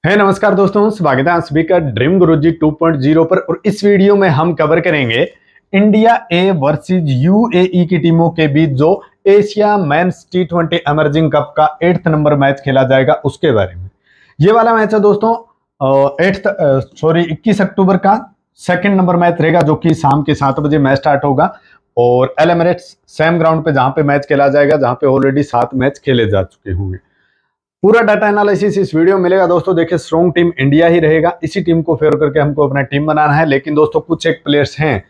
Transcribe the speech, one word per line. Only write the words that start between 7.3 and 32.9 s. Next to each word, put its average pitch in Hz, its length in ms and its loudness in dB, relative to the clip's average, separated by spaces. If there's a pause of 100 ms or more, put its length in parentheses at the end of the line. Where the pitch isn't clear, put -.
की 175 120 -2
टीमों 165 320 2
के 165 180 -2
बीच 151 220 0
जो 143 200 0 (360)
एशिया 208 500 2
मेंस 170 560 -2
टी 180 120 -2
ट्वेंटी 165 340 -2
इमर्जिंग 151 540 0
कप - 240 -2
का 151 120 2 (140)
एट्थ 170 260 0
नंबर 151 260 0
मैच 139 260 0
खेला 135 220 0
जाएगा, 131 320 2 (100)
उसके 143 280 -2
बारे 95 220 -2
में। 90 140 -16 (500)
ये 185 140 2
वाला 226 220 2
मैच 214 200 0
है 214 60 2
दोस्तों, 208 320 2 (480)
अ, 139 400 0
एट्थ, 190 260 -2
अ, 147 320 0 (180)
सॉरी, 165 260 0
इक्कीस 180 400 -2
अक्टूबर 190 360 0
का 202 200 0 (420)
सेकंड 185 360 -2
नंबर 180 200 0
मैच 170 240 0
रहेगा, 165 220 2
जो 147 140 0
कि 170 180 0
शाम 147 280 0
के 147 120 -2
सात - 260 -2
बजे 147 180 0
मैच 135 200 2
स्टार्ट 143 260 -2
होगा 147 280 0 (440)
और 123 440 0
एल 165 100 2
एमिरेट्स 170 460 -2 (120)
सेम 165 300 -2
ग्राउंड 160 260 0
पे 160 80 -2
जहां 135 180 0
पे 156 120 -4
मैच 143 240 -2
खेला 143 220 0
जाएगा, 143 280 2
जहां 127 180 0
पे 143 140 -4
already 135 360 0
सात 120 300 -4
मैच 135 240 -2
खेले 120 280 0
जा 98 160 0
चुके - 300 -10
होंगे। 92 260 -6 (840)
पूरा 220 180 4
डेटा 208 280 0
एनालिसिस 202 500 0
इस 190 160 -4
वीडियो 175 220 2
में 185 60 0
मिलेगा 180 240 2
दोस्तों। 175 300 0
देखिए, 165 220 -2
स्ट्रॉन्ग 170 360 0
टीम 175 240 0
इंडिया 143 280 2
ही 170 140 2
रहेगा, 160 320 0 (100)
इसी 165 180 -6
टीम 165 220 0
को 151 140 -2
फेवर 147 200 0
करके 147 240 -2
हमको 147 280 0
अपना 139 140 -2
टीम 143 240 -4